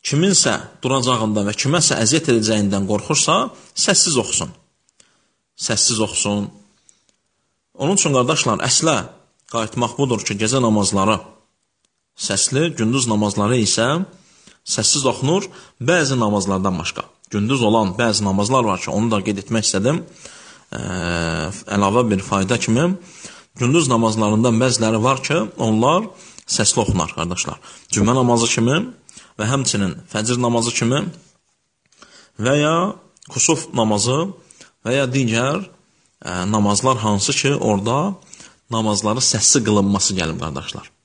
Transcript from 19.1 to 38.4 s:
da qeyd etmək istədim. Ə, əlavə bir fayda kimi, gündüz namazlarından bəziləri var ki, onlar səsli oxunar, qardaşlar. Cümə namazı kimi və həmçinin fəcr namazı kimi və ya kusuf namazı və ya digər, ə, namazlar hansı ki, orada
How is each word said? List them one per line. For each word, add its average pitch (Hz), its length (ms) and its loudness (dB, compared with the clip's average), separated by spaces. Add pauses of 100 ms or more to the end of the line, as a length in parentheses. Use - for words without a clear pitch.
da 104 120 0
qeyd 101 180 -4
etmək 113 240 -2
istədim. 131 380 0 (680)
Ə, - 120 -10 (920)
əlavə 101 380 2
bir 95 120 2
fayda 98 380 0
kimi, 117 240 0 (760)
gündüz 135 320 2
namazlarından 110 720 2
bəziləri 113 400 2
var 131 220 0
ki, - 140 -2 (200)
onlar 123 480 2 (400)
səsli - 380 0
oxunar, 87 320 -2
qardaşlar. 87 440 -6 (320)
Cümə 110 240 2
namazı 120 360 2
kimi 123 260 0 (640)
və 107 80 -2
həmçinin 117 480 -2 (160)
fəcr 117 300 -2
namazı 117 340 0
kimi 123 260 0 (1400)
və 127 200 2
ya 156 160 2 (540)
kusuf - 440 0
namazı 113 460 0 (640)
və 127 140 0
ya 139 100 2
digər, 127 560 0 (580)
ə, - 100 -10 (200)
namazlar 107 480 2
hansı 107 320 0
ki, 139 240 0
orada 120 600 0 (540)